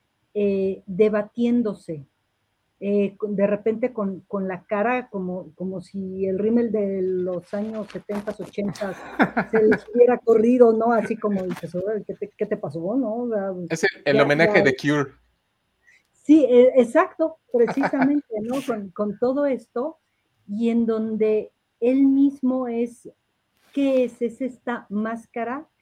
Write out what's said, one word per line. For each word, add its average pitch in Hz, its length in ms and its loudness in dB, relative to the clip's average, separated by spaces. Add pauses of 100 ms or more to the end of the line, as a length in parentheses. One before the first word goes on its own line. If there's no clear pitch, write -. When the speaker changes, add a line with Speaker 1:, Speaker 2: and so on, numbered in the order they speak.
(340)
Speaker 1:
Eh, 196 520 -2
debatiéndose, 208 1200 0 (760)
eh, 202 380 0
con, 208 180 -4
de 202 120 2
repente 220 440 -2
con, 196 360 -6
con 196 200 -4
la 180 180 -8
cara 240 440 -2
como, 180 460 -8
como 185 260 -8
si 190 460 -6
el 190 100 -2
rímel 226 340 2
de 196 300 -2
los 180 540 -4
años 214 360 -8
setentas, 208 480 -10
ochentas 196 560 -8 (220)
Speaker 2:
<laughs> - 340 -2
Speaker 1:
se 220 120 2
les 214 280 2
hubiera 240 280 4
corrido, 233 540 4
¿no? 226 200 0
Así 220 240 -2
como 202 260 -4
dices, 175 300 -8
"Órale, 190 320 -6
¿qué 190 80 -10
te, - 240 -12
qué 214 80 -4
te 208 100 -4
pasó, 165 240 -10 (160)
no?". 226 200 -2
O 240 140 -6
sea, 196 220 -4 (180)
Speaker 2:
Es 165 140 -6
el, 196 60 4 (160)
el 143 120 2
Speaker 1:
ya, 143 60 6
Speaker 2:
homenaje 165 360 4
Speaker 1:
ya. 156 40 4
Speaker 2:
de 131 120 4
Cure. 147 360 -2 (1160)
Speaker 1:
Sí, 294 200 8
e-, 247 280 8
exacto, 311 640 2 (140)
precisamente, 277 760 0 (140)
¿no? 247 200 -4
<laughs> 269 60 -10
Con, 208 220 -6
con 208 280 -6
todo 269 280 0
esto, 262 520 -6 (500)
y 226 220 -2
en 233 160 2
donde 220 680 0 (280)
él 262 240 4
mismo 269 640 2
es, 233 420 -6 (640)
¿qué 269 300 2
es? 240 180 -6
Es 233 200 -4
esta 247 480 -8
máscara, 226 800 -8 (140)